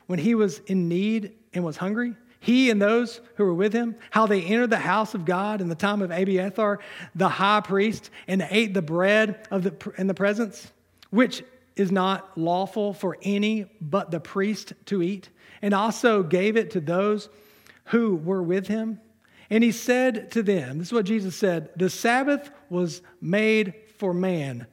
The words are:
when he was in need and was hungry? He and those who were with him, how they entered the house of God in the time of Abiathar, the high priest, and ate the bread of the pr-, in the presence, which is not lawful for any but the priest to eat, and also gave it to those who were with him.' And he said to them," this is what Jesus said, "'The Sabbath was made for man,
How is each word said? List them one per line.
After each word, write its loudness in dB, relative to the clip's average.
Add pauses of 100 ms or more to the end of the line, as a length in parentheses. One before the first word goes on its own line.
when -2
he 2
was 2
in 0
need -2 (200)
and -2
was -6
hungry? -4 (240)
He 4
and 2
those 2 (140)
who -2
were 4
with 2
him, -2 (140)
how 4
they 2
entered 2
the 4
house 0
of -6
God -2
in -4
the -4
time 0
of -4
Abiathar, 0 (380)
the 2
high 2
priest, 0 (180)
and 0
ate 2
the 0
bread 2
of 0
the -2
pr-, -14 (100)
in 0
the 0
presence, -2 (400)
which 2 (320)
is 0
not -2
lawful -2
for -6
any 0 (160)
but -2
the -4
priest -4 (100)
to -2
eat, -4 (320)
and 0
also 2
gave 0
it 0
to -4
those -2 (560)
who 2
were -2
with -2
him.' -4 (480)
And 4
he 4
said 0
to 0
them," 0
this -6
is -8
what 0
Jesus -2
said, -2
"'The 0
Sabbath 0 (180)
was -2 (220)
made 2 (240)
for -2
man, -2